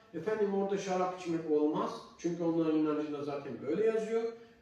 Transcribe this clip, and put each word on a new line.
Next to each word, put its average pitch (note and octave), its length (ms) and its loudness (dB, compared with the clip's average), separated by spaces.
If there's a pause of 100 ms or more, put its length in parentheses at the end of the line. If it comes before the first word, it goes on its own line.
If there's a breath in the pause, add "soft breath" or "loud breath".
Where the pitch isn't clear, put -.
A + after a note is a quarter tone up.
(140)
efendim G3+ 400 0
orada G3 240 0
şarap F3+ 420 0
içmek D#3+ 320 -2
olmaz. D3+ 400 2 (260)
Çünkü E3+ 260 -2
onların D#3+ 360 2
inancında D3 440 0
zaten C#3 300 -6 (140)
böyle F#3+ 180 2
yazıyor. A3+ 380 2 (380 loud breath)